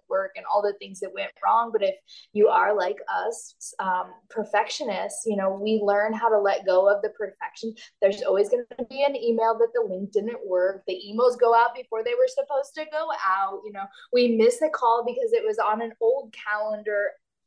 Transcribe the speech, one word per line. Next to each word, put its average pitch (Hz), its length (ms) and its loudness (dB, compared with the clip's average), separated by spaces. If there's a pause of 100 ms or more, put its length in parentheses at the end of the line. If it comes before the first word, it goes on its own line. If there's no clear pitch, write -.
work 190 280 -4
and - 100 -14
all 208 160 0
the 202 160 -2
things 196 220 -16
that 185 120 -8
went 190 200 -8 (120)
wrong. 226 280 2
But 208 100 0
if 190 140 0 (360)
you 208 140 6
are 196 300 4
like 190 220 -2 (140)
us, - 680 -8
um, 185 320 -2 (180)
perfectionists, 208 960 -4
you 208 100 0
know, 196 240 0
we 220 220 0
learn 208 300 2
how 226 160 -2
to 214 100 4
let 196 260 0
go 185 240 4
of 202 140 4
the 214 80 -2
perfection. 214 640 -10 (260)
There's 196 220 2
always 196 280 2
gonna 247 140 0 (240)
be 269 140 -4
an 277 140 0
email 226 420 0
that 330 160 2
the 466 140 0
link 190 240 -8
didn't 220 340 -2
work. 185 400 0
The 185 80 -6
emails 233 460 0
go 233 140 6
out 233 200 4
before 220 300 -8
they 240 80 -2
were 494 160 2
supposed 285 460 -4
to 311 180 -8
go 311 160 -4 (180)
out. 196 380 -2
You 214 80 -10
know, 196 120 -6 (280)
we 247 240 4
miss 226 260 4
a 311 60 2
call 233 380 2
because 240 260 -2
it 226 120 2
was 214 140 0
on 220 240 0
an 226 180 -6
old 233 340 0
calendar. 208 760 -4 (360)